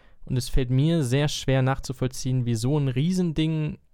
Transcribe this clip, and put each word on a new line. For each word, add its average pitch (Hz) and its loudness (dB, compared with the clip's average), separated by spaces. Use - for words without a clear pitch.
Und 131 -4
es 123 -2
fällt 131 2
mir 151 2
sehr 135 2
schwer 131 0
nachzuvollziehen, 131 -2
wie 117 0
so 127 0
ein 143 0
Riesending 160 0